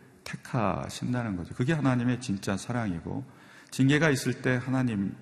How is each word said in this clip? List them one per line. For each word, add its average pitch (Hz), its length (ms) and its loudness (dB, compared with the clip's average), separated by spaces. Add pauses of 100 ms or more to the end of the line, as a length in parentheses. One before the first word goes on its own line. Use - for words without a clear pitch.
(240)
택하신다는 113 1120 -2
거죠. 87 180 -8
그게 131 200 0
하나님의 123 480 2
진짜 98 360 -2
사랑이고 104 640 -4 (460)
징계가 147 400 4
있을 127 320 0
때 127 140 2
하나님 123 680 0